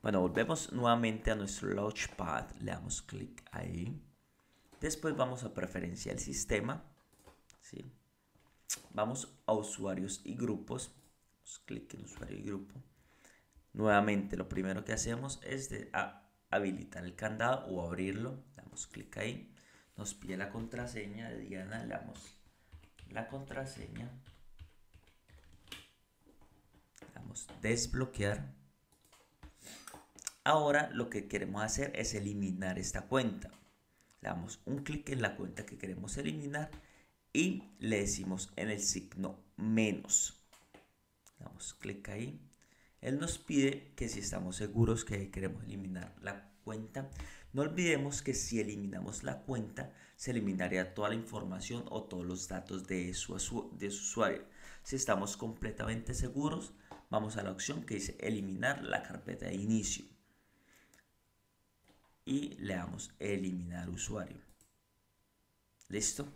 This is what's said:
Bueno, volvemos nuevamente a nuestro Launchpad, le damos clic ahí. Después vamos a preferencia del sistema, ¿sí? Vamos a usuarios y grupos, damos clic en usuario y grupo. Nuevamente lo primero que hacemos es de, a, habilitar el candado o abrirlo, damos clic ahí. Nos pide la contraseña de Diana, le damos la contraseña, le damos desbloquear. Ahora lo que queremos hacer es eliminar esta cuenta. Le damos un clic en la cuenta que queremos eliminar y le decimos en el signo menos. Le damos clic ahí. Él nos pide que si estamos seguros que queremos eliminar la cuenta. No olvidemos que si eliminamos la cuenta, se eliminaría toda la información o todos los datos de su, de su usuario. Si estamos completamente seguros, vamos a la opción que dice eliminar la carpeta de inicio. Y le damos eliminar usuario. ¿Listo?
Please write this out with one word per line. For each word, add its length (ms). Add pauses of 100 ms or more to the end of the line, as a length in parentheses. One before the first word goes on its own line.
Bueno, 200
volvemos 500
nuevamente 600
a 40
nuestro 380
Launchpad, 840
le 120
damos 300
clic 400 (100)
ahí. 500 (800)
Después 380
vamos 260
a 100
preferencia 600
del 60
sistema, 640 (800)
¿sí? 240 (1040)
Vamos 420 (120)
a 80
usuarios 720
y 100
grupos, 580 (440)
damos 220
clic 340
en 100
usuario 340
y 60
grupo. 400 (880)
Nuevamente 640
lo 140
primero 340
que 100
hacemos 500
es 260
de, 240
a, 340 (220)
habilitar 560
el 100
candado 520
o 180
abrirlo, 580 (120)
damos 320
clic 300
ahí. 360 (420)
Nos 200
pide 220
la 120
contraseña 800
de 100
Diana, 440
le 60
damos 460 (720)
la 180
contraseña, 840 (3000)
le 120
damos 340 (140)
desbloquear. 920 (1900)
Ahora 480
lo 180
que 180
queremos 360
hacer 320
es 200
eliminar 640
esta 240
cuenta. 460 (720)
Le 80
damos 360
un 180
clic 260
en 120
la 140
cuenta 300
que 120
queremos 400
eliminar 540 (600)
y 320 (140)
le 220
decimos 560
en 160
el 80
signo 600 (180)
menos. 840 (960)
Le 80
damos 300
clic 340
ahí. 340 (580)
Él 160
nos 200
pide 580
que 140
si 100
estamos 380
seguros 480
que 240
queremos 340
eliminar 580
la 300 (140)
cuenta. 440 (440)
No 80
olvidemos 600
que 120
si 260
eliminamos 640
la 200
cuenta, 500 (240)
se 140
eliminaría 600
toda 160
la 60
información 760
o 140
todos 220
los 240
datos 380
de 260
su, 640
de 120
su 140
usuario. 400 (400)
Si 140
estamos 400
completamente 760
seguros, 600 (360)
vamos 280
a 60
la 80
opción 340
que 100
dice 240
eliminar 640
la 180
carpeta 440
de 100
inicio. 480 (2250)
Y 320
le 180
damos 420
eliminar 720
usuario. 520 (1500)
¿Listo? 480